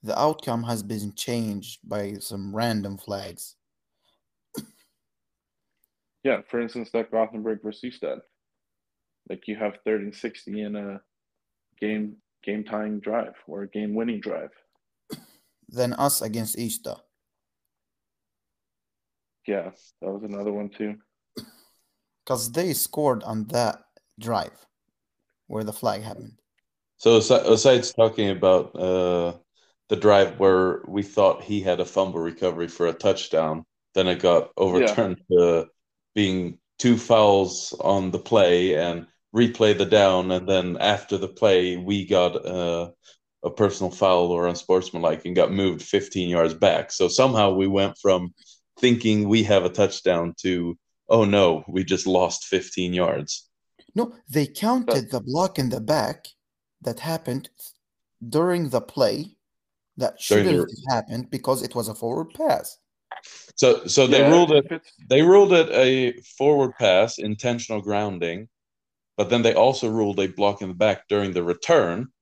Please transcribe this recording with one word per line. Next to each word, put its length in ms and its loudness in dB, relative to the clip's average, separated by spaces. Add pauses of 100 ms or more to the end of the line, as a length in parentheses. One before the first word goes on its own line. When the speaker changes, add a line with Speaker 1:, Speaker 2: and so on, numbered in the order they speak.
Speaker 1:
the 160 -4
outcome 440 -2
has 200 -6
been 320 -10
changed 720 -8
by 280 -8
some 400 -14
random 420 -6
flags. 580 -14 (2750)
Speaker 2:
Yeah, 260 -2
for 100 -6
instance, 320 -10
that 200 -4
Gothenburg 520 -4
versus 180 -12 (180)
Ystad. 200 -8 (1120)
Like, 180 -14
you 80 -10
have 300 -8
third 160 -2
and 140 -12
sixty 460 -12
in 140 -10
a 260 -12 (800)
game, 380 -6 (260)
game-tying 560 -8
drive 360 -8 (120)
or 160 -12
a 60 -14
game-winning 520 -6
drive. 300 -10 (1160)
Speaker 1:
Then 260 -4
us 280 -2
against 360 -8
Ystad. 420 -8 (2500)
Speaker 2:
Yeah, 240 -6 (300)
that 100 -10
was 120 -12
another 280 -8
one 180 -8
too. 260 -10 (1300)
Speaker 1:
'Cause 260 -4
they 220 -4
scored 500 -2
on 240 -8
that 360 -2 (360)
drive 480 -6 (800)
where 160 -8
the 100 -8
flag 300 -4
happened. 360 -18 (580)
Speaker 3:
So 200 6
asi-, 320 4
besides 440 4
talking 360 2
about, 460 2
uh, 600 -2 (500)
the 80 0
drive 440 4
where 480 2
we 140 -6
thought 420 2
he 180 -6
had 180 -2
a 60 -2
fumble 340 -2
recovery 480 -4
for 200 -4
a 60 -2
touchdown, 720 -2 (300)
then 120 2
it 120 -2
got 380 2
Speaker 2:
Yeah. 0 -
Speaker 3:
overturned 640 0 (100)
to 360 4 (460)
being 460 -2 (180)
two 200 2
fouls 840 2
on 320 0
the 80 -4
play 560 2
and 320 -4 (280)
replay 420 2
the 80 0
down, 460 4
and 160 -4
then 300 0
after 400 -2
the 100 -4
play, 500 2
we 280 -4
got, 400 0
uh, 460 -4 (520)
a 60 -4
personal 420 0
foul 400 2
or 160 0
unsportsmanlike 800 -2
and 100 -6
got 160 4
moved 300 -2
fifteen 480 -4
yards 240 2
back. 380 0
So 160 -2
somehow 460 2
we 140 0
went 340 0
from 320 0 (460)
thinking 500 2
we 140 4
have 200 4
a 60 0
touchdown 720 0
to, 360 -2 (300)
"Oh 160 6
no, 460 4
we 160 -2
just 200 -2
lost 400 0
fifteen 480 -4
yards." 560 -4 (460)
Speaker 1:
No, 180 -4 (140)
they 180 0
counted 600 -2
Speaker 2:
But 60 -12
Speaker 1:
the 100 -4
block 360 -2
in 120 -2
the 100 -6
back 480 -2 (540)
that 180 -8
happened 500 -8 (800)
during 420 0
the 120 0
play 560 -2 (600)
that 300 -6
Speaker 3:
During 200 4
the 60 2
Speaker 1:
shouldn't 160 0 (200)
have 80 0
happened 320 -8
because 340 -4
it 120 -10
was 120 -4
a 80 -10
forward 380 -6
pass. 440 -4 (800)
Speaker 3:
So, 320 4
so 200 4
they 120 6
Speaker 2:
Yeah, 100 8
Speaker 3:
ruled 220 6
it, 140 4
Speaker 2:
if 80 -10
it's 180 -14 (180)
Speaker 3:
they 120 6
ruled 320 8
it 180 6
a 480 2 (180)
forward 400 2
pass, 400 4
intentional 640 -4
grounding, 680 -4 (680)
but 120 0
then 140 2
they 100 4
also 360 4
ruled 300 -2
a 80 0
block 340 -2
in 80 -8
the 60 -10
back 320 0
during 260 0
the 100 -2
return. 640 0 (140)